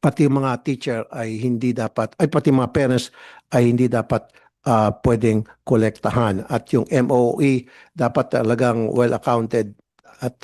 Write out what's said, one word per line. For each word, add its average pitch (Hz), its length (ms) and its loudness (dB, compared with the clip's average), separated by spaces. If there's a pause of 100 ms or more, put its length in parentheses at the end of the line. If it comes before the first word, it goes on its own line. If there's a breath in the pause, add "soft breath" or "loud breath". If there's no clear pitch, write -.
pati 147 240 2
yung 139 160 2
mga 127 240 -4
teacher 127 480 -4
ay 110 260 -8
hindi 120 380 -2
dapat, 110 400 -4
ay 170 80 2
pati 147 240 0
mga 131 240 2
parents 127 400 0 (400 loud breath)
ay 120 160 4
hindi 123 160 2
dapat, 117 480 -2 (320 soft breath)
uh, 110 240 2 (160)
pwedeng 110 400 2 (160 loud breath)
kolektahan. 110 880 0
At - 240 -4
yung 120 160 0
M 131 240 0
O 123 240 2
E 131 320 0 (240 loud breath)
dapat 127 400 -2
talagang 117 560 0
well 120 240 0
accounted 113 640 -2 (460)
at, 123 200 -8